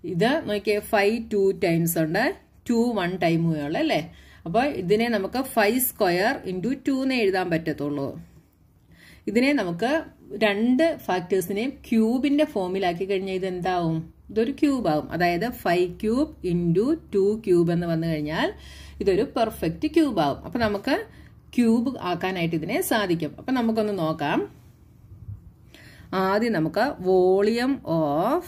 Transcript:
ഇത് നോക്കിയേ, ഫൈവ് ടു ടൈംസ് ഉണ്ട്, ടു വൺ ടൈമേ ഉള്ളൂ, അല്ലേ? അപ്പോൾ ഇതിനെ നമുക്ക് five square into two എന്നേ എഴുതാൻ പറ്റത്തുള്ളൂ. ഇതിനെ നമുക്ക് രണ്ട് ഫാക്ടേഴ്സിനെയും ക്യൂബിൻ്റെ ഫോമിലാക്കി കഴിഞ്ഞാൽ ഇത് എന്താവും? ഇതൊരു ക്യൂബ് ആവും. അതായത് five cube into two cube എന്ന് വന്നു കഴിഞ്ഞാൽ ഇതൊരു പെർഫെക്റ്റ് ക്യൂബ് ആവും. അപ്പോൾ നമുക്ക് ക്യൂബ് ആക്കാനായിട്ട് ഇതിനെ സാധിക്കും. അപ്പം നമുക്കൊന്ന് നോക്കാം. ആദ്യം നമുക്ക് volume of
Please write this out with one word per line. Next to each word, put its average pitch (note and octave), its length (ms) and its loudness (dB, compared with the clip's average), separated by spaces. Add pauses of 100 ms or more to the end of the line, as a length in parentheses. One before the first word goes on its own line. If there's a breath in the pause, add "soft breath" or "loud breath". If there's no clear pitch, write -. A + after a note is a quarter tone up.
(140)
ഇത് G#3 160 2 (180)
നോക്കിയേ, G#3 300 0 (160)
ഫൈവ് G#3 240 4 (160)
ടു G3+ 80 2 (240)
ടൈംസ് E3 380 2
ഉണ്ട്, F#3 200 0 (460)
ടു A#3 100 4 (180)
വൺ F3+ 140 -2 (140)
ടൈമേ E3 420 2
ഉള്ളൂ, F3+ 160 -2
അല്ലേ? A3+ 160 0 (460 loud breath)
അപ്പോൾ A3 200 2 (160)
ഇതിനെ G#3 320 2
നമുക്ക് G3 260 -2 (140)
five A3+ 340 4
square F#3+ 460 2 (160)
into F#3 200 -4 (140)
two C4+ 200 -2
എന്നേ C4 200 0
എഴുതാൻ F#3 280 2
പറ്റത്തുള്ളൂ. D3 580 -4 (1200 loud breath)
ഇതിനെ B3 200 2 (120)
നമുക്ക് F3 280 -2 (540)
രണ്ട് A#3 400 2 (220)
ഫാക്ടേഴ്സിനെയും F#3+ 680 -2 (160)
ക്യൂബിൻ്റെ C4 560 2 (100)
ഫോമിലാക്കി F#3 560 -2
കഴിഞ്ഞാൽ F#3+ 300 -2
ഇത് F#3+ 140 -2
എന്താവും? F3 420 -2 (340)
ഇതൊരു A3+ 300 0
ക്യൂബ് C4+ 320 2
ആവും. D3+ 220 0
അതായത് F3 320 2 (180)
five F3+ 260 2 (120)
cube B3+ 280 0 (220)
into F3 320 2 (280)
two G3 160 4 (180)
cube F3 280 4
എന്ന് E3+ 180 -2
വന്നു D#3+ 200 -2
കഴിഞ്ഞാൽ D#3 360 -2 (540 loud breath)
ഇതൊരു F#3+ 220 2 (120)
പെർഫെക്റ്റ് A3 600 -2
ക്യൂബ് C4+ 300 2
ആവും. - 200 -2
അപ്പോൾ A#3+ 200 -4
നമുക്ക് G3+ 280 0 (640 loud breath)
ക്യൂബ് A#3+ 360 4 (200)
ആക്കാനായിട്ട് E3+ 480 -2
ഇതിനെ G3 180 -4 (140)
സാധിക്കും. E3+ 480 0
അപ്പം C4 200 -2
നമുക്കൊന്ന് A3 440 0
നോക്കാം. D#3+ 340 -2 (1900 loud breath)
ആദ്യം G#3+ 320 2
നമുക്ക് E3 280 -2 (240)
volume G#3 680 4 (220)
of F3 500 0